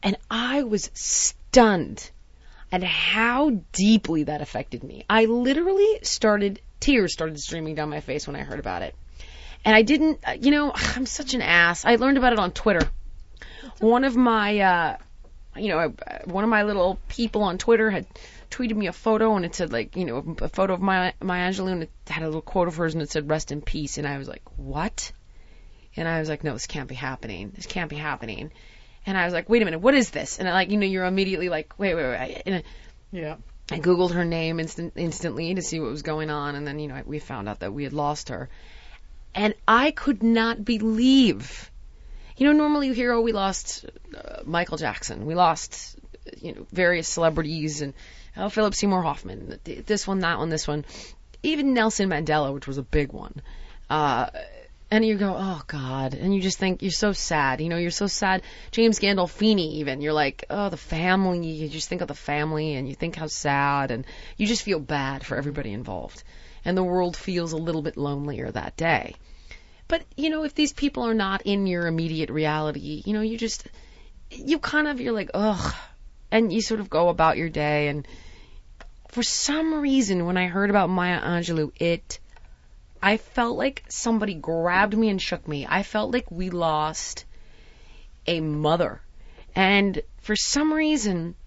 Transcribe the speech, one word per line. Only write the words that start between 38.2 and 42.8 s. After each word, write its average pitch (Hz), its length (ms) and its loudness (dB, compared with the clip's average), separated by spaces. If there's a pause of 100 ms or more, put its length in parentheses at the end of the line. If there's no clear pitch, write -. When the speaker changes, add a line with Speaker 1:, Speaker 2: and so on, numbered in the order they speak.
Speaker 1:
her. 127 180 -8 (840)
And 208 220 2 (140)
I 254 240 6
could 285 320 0
not 226 400 2
believe, 226 1080 4 (640)
you 269 120 4
know, 294 40 8
normally 294 360 4